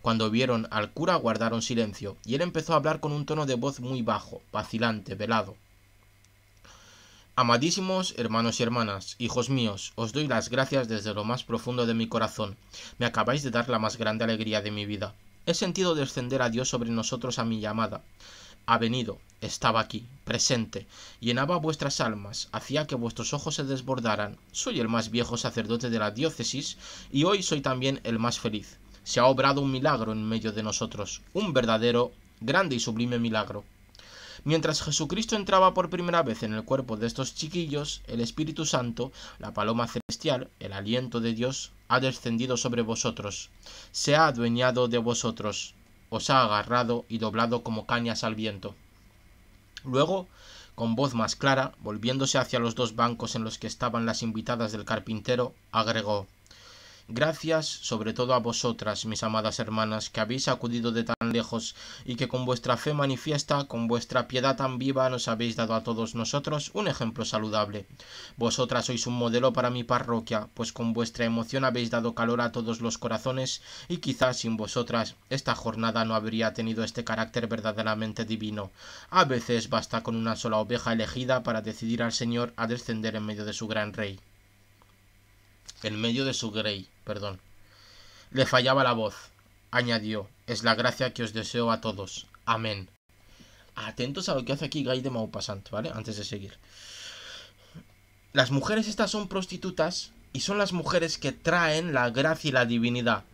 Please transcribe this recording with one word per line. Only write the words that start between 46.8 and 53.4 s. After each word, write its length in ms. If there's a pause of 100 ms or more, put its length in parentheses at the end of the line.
y 120
doblado 440
como 220
cañas 400
al 100
viento". 400 (1120)
Luego, 420 (480)
con 220
voz 160
más 240
clara, 440
volviéndose 580
hacia 220
los 140
dos 220
bancos 380
en 100